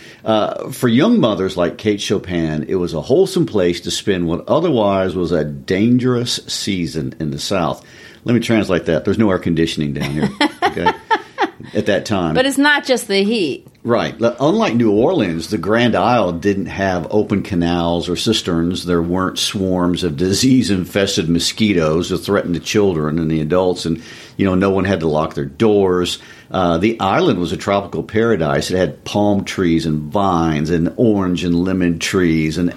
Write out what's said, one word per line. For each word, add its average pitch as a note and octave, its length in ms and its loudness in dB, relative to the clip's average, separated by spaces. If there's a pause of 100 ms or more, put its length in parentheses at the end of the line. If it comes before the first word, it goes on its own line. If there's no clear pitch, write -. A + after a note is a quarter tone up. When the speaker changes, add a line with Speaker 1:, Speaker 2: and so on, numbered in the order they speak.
(260)
Speaker 1:
Uh, - 460 0
for C3 160 -2
young F3+ 320 4
mothers F#2+ 380 0
like F2 200 0
Kate G#2 240 0
Chopin, E2 680 -2
it - 100 -2
was E2+ 180 -2
a D#2 60 -2
wholesome F3+ 440 0
place F2+ 360 0
to E2+ 100 -8
spend F2+ 360 -2
what D#2+ 220 -4
otherwise G#2+ 640 0
was E2+ 160 -2
a D#2+ 140 2
dangerous A#2 920 0 (100)
season D#2+ 720 -6
in D#2 100 -4
the C#2+ 100 -6
South. E2+ 460 -4 (400)
Let A#2 80 2
me A#2 60 4
translate G2 460 2
that. D#2+ 200 0
There's G2+ 140 2
no A2 100 4
air F#2 80 2
conditioning D#2+ 560 0
down C#2+ 160 -4
here, D2+ 200 -2 (160)
Speaker 2:
<laughs> - 180 -4
Speaker 1:
okay, F#4+ 280 0 (840)
at G#2+ 100 0
that G2+ 220 0
time. F2 260 0
Speaker 2:
But B3+ 140 2
it's C4+ 100 -2
not C#4+ 260 2
just A#3+ 240 -2
the G3 160 2
heat. G3+ 440 -2 (160)
Speaker 1:
Right. G2+ 380 0
L-, A#2 200 2
unlike F3+ 340 2
New A#2+ 160 4
Orleans, G#2 580 0
the G#2+ 80 0
Grand G#2+ 380 2
Isle G2 380 2
didn't F#2+ 320 0
have F2+ 440 -2
open G#2 320 0
canals E2+ 680 -2
or E2+ 80 -2
cisterns. F2 640 -2
There F2 180 0
weren't F2+ 380 -2
swarms F2+ 640 -2
of D#2 140 -2
disease-infested G2 1120 0
mosquitoes E2+ 800 2
that F2+ 80 0
threatened F#2 380 0
the D#2 40 -4
children E2 580 0
and D#2+ 140 0
the D#2+ 80 2
adults, F2+ 460 0
and, E2 180 -2 (320)
you G2 100 -2
know, F#2 100 4
no F#2+ 160 4
one F#2+ 120 0
had F#2+ 180 0
to D#2+ 60 0
lock D#2 280 0
their C#2+ 100 -4
doors. F2+ 720 2 (320)
Uh, F2 280 2
the A2 200 0
island G#2+ 400 2
was E2+ 140 -4
a F2+ 40 -4
tropical G2 460 -2
paradise. D#2+ 680 0
It F2+ 60 0
had F2 280 -2
palm G#2 400 0
trees E2 400 0
and D2+ 260 -4
vines E2 580 0
and E2+ 280 0
orange F#2+ 480 2
and E2+ 180 2
lemon F2+ 360 0
trees D#2+ 580 0
and F2 200 -2